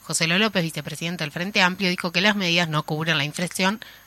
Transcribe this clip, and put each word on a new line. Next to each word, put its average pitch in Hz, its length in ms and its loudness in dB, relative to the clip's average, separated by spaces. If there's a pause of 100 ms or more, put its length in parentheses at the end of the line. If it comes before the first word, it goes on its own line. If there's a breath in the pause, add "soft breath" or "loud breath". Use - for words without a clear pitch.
José 165 240 -2
Lo 170 140 2
López, 208 240 2
vicepresidente 165 600 -6
del 147 80 -4
Frente 196 300 0
Amplio, 180 300 2
dijo 180 200 -2
que 175 100 2
las 208 140 4
medidas 175 320 2
no 151 160 0
cubren 160 360 0
la 139 40 0
inflación 185 560 -2 (280 loud breath)